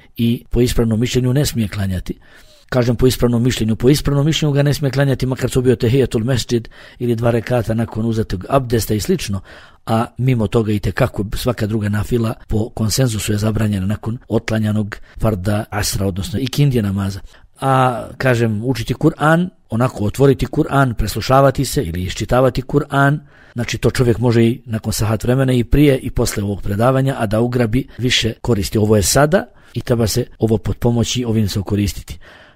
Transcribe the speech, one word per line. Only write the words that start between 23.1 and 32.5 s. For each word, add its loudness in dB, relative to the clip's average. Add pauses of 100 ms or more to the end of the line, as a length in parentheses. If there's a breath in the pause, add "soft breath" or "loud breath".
znači -6
to 0
čovjek 2
može 4
i 0
nakon -4
sahat -2
vremena 0
i 2
prije 4
i -8
posle -2
ovog -4
predavanja, 0
a -2
da 0
ugrabi 0 (100)
više 0
koristi. 0
Ovo 4
je 4
sada 2 (280 soft breath)
i -6
treba 0
se -2 (140)
ovo 2
potpomoći, -2
ovim 0
se -4
okoristiti. -4 (360 loud breath)